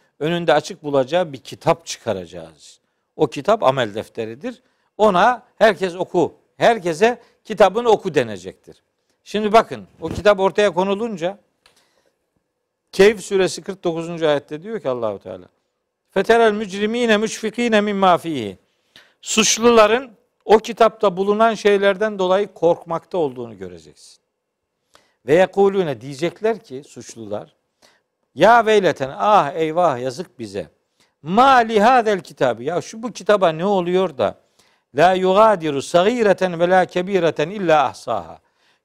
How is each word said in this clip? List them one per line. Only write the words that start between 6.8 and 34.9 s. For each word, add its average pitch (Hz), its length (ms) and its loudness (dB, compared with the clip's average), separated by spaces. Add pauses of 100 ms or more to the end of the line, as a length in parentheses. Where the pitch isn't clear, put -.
kitabını 214 440 2
oku 190 260 0
denecektir. 98 680 -6 (420)
Şimdi 208 280 -4
bakın, 202 340 0 (140)
o 165 80 -10
kitap 190 320 0
ortaya 190 340 0
konulunca 196 640 -4 (1500)
Kehf 202 280 4
suresi 185 420 -2
kırk 185 220 -14
dokuzuncu 165 440 -4
ayette 147 340 -4
diyor 214 180 -10
ki 139 80 -6
Allahu 113 300 -6
Teala, 95 260 -16 (680)
"Feterel 220 420 2
mücrimine 214 640 -2
müşfikine 220 640 -2
mimma 196 380 2
fihi." 117 400 -8 (640)
Suçluların 226 880 2 (340)
o 214 140 4
kitapta 214 580 0
bulunan 208 380 0
şeylerden 202 640 0
dolayı 190 360 0
korkmakta 165 640 -4
olduğunu 123 400 -6
göreceksin. 85 600 -20 (1080)
"Ve 135 80 2
yekulune," 185 640 0
diyecekler 156 580 -6
ki 135 260 -16
suçlular, 113 720 -14 (800)
"Ya 214 320 6
veyleten, 185 520 2
ah 196 360 2
eyvah, 160 440 0
yazık 131 400 -10
bize. 98 280 -10 (560)
Ma 240 320 4
li 226 260 2
hadel 214 400 2
kitabı, 123 420 -4
ya 156 180 -4
şu 226 220 -14
bu 240 100 -10
kitaba 190 360 0
ne 160 160 -2
oluyor 180 540 -2
da 98 160 -2 (600)